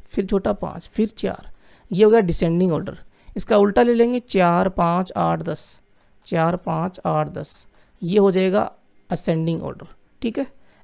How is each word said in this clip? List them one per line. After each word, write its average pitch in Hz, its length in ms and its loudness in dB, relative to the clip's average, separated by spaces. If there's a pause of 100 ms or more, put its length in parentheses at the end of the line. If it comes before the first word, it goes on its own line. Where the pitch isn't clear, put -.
फिर 202 200 -4
छोटा 202 300 0
पाँच, - 320 -10
फिर 220 220 -2
चार, - 400 -8 (420)
ये 185 120 2
हो 214 80 8
गया 226 100 6
डिसेंडिंग 175 500 2
ऑर्डर। - 260 -6 (400)
इसका 214 200 2
उल्टा 202 260 4
ले 240 100 4
लेंगे 233 280 2
चार, 185 500 2
पाँच, 180 420 -2
आठ, 165 280 -2
दस, - 380 -10 (480)
चार, 165 300 0
पाँच, 170 480 -6
आठ, 156 240 0
दस, - 360 -14 (360)
ये 190 180 0
हो 196 120 4
जाएगा 185 400 0 (380)
असेंडिंग 165 540 -2
ऑर्डर, - 320 -14 (260)
ठीक 226 180 -4
है। - 80 -6 (360)